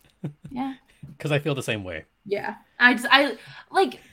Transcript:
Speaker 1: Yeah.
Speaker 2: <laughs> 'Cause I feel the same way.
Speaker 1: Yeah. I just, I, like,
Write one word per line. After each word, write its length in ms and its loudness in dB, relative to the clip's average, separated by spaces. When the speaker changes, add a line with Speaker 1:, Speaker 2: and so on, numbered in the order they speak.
Speaker 1:
Yeah. 280 -6
Speaker 2:
<laughs> 400 -20
'Cause 120 -4
I 80 2
feel 160 -2
the 80 -6
same 200 -4
way. 220 -10
Speaker 1:
Yeah. 300 -6
I 140 6
just, 160 -4
I, 280 4
like, 280 2